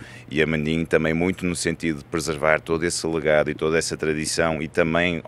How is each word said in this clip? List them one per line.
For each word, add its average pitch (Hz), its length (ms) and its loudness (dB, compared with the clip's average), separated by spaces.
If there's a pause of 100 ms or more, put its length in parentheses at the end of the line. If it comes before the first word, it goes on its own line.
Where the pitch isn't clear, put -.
(300)
E 76 120 2
a 76 40 4
Mandinho 80 400 0
também 80 280 2
muito 90 320 0
no 85 100 -2
sentido 80 420 -2
de 69 60 -14
preservar 78 560 0
todo 82 240 -2
esse 85 220 -2
legado 76 440 2
e 73 40 -2
toda 80 240 0
essa 78 180 -2
tradição 78 640 0
e 78 80 -6
também 85 600 0